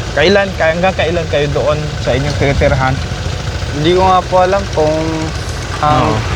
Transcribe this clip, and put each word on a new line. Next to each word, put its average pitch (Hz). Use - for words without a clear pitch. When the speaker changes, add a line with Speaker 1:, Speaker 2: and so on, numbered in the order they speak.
Speaker 1:
Kailan, 190
hanggang 175
kailan 170
kayo 147
doon 147
sa 143
inyong 139
tinitirhan? 135
Speaker 2:
Hindi 156
ko 185
nga 185
po 185
alam 196
kung, 156
um, 151
Speaker 1:
Oo. 107